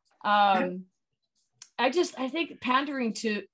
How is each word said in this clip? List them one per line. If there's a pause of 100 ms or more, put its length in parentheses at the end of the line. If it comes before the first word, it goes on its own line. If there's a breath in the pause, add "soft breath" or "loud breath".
(240)
Um, (960)
I
just,
I
think
pandering
to,